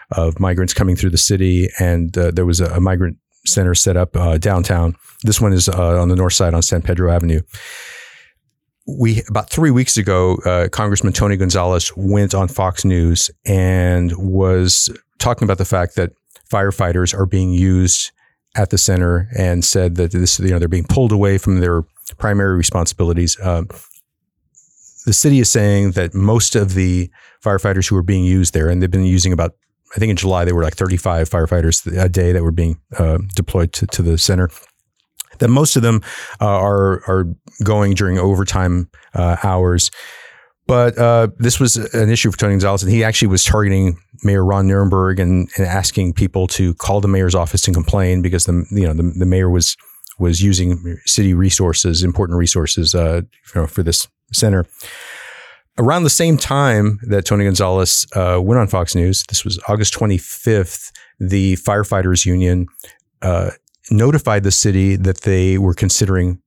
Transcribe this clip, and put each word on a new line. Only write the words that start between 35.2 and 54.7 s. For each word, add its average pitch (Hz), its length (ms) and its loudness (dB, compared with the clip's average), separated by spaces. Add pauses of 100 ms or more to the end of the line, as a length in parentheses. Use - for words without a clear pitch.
that 120 100 2
most 139 280 2
of 127 60 2
them, 113 200 2 (380)
uh, - 40 -2
are, 98 640 2
are 95 140 2 (400)
going 101 300 2
during 92 240 0
overtime, 90 720 0 (240)
uh, 87 280 0
hours. 92 480 0 (760)
But, 120 300 2
uh, 117 320 4 (100)
this 117 220 0
was 120 160 2
an 110 320 0
issue 113 220 2
for - 80 -6
Tony 104 140 0
Gonzalez, 98 300 0
and 95 100 0
he 113 120 2
actually 110 240 0
was 92 160 2
targeting 95 540 2 (240)
Mayor 98 200 2
Ron 95 240 2
Nirenberg 95 540 2
and, 90 260 2 (120)
and 98 80 0
asking 92 480 -2
people 95 320 0
to 90 300 0
call 98 260 -2
the 101 60 2
mayor's 95 260 2
office 87 320 0
and 92 80 0
complain 90 480 0
because 87 240 -2
the, 87 240 0
you 101 160 0
know, 80 80 0
the, 82 80 -2 (160)
the 92 80 0
mayor 92 240 2
was, 87 260 0 (420)
was 87 240 0
using 87 600 0
city 98 300 0
resources, 87 680 0
important 90 360 -2
resources, 85 560 0
uh, 85 260 0 (340)
you - 60 0
know, 80 60 0
for 90 160 -4
this 82 260 -2 (240)
center. 98 320 0 (1120)